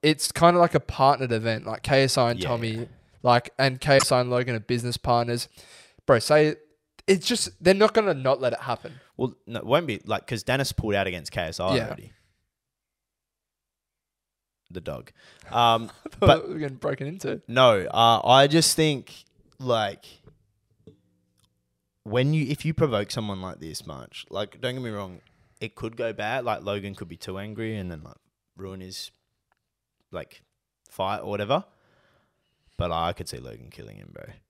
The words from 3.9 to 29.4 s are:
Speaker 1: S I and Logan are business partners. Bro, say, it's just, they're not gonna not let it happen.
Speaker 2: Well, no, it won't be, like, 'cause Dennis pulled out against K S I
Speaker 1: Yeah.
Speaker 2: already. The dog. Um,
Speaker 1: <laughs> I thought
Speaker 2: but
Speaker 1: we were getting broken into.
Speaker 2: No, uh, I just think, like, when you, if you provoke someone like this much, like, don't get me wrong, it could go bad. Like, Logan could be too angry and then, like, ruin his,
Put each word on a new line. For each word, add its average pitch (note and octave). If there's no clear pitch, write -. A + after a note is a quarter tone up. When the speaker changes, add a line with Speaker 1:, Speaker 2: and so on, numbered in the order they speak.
Speaker 1:
S C3+
I B2+
and B2
Logan B2
are A2
business A#2+
partners. A#2+
Bro, B2+
say, D3+
it's F#3+
just, A3+
they're F3+
not G#3
gonna G3+
not C3
let A#2+
it -
happen. -
Speaker 2:
Well, B2
no, A2+
it -
won't D3+
be, G#2
like, G#2
'cause A#2
Dennis C3
pulled G#2
out G2
against F2
K F#2
S E2
I F#2
Speaker 1:
Yeah. G#2+
Speaker 2:
already. -
The F2
dog. C2
Um, A#2
Speaker 1:
<laughs> -
I -
thought -
Speaker 2:
but D#3+
Speaker 1:
we -
were D#3
getting C3+
broken C#3
into. F#3+
Speaker 2:
No, A#2
uh, A#2
I C3+
just D#3
think, D3+
like, A2
when B2+
you, D3+
if C#3
you D#3+
provoke A2
someone G#2
like F#2
this D#2
much, -
like, G2+
don't B2
get C3
me A#2
wrong, G2
it A2+
could A2+
go A#2
bad. A#2
Like, A2
Logan G2+
could F#2
be F2
too F#2+
angry G#2+
and F#2
then, D#2
like, -
ruin F#2+
his, F#2